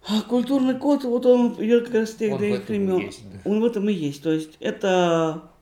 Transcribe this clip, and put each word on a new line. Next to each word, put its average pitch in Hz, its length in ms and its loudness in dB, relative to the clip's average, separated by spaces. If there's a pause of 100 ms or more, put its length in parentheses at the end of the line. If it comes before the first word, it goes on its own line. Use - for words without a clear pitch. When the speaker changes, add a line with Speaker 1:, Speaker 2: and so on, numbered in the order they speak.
Speaker 1:
А 214 140 -2
культурный 254 540 0
код, 277 300 0
вот 247 200 -2
он 247 340 6
идет 233 280 2
как 240 80 -10
раз 220 160 0
с - 60 -14
тех 214 160 -2
Speaker 2:
Он 196 40 -2
в 185 40 -4
Speaker 1:
древних 208 240 -2
Speaker 2:
этом 214 120 -4
и - 20 -2
Speaker 1:
времен. 190 220 0
Speaker 2:
есть, - 240 -10
да. 101 260 -8
Speaker 1:
Он 214 120 2
в - 20 2
этом 220 240 0
и 214 60 2
есть. 143 280 -6
То 160 100 0
есть 156 280 -4
это 170 840 0 (180)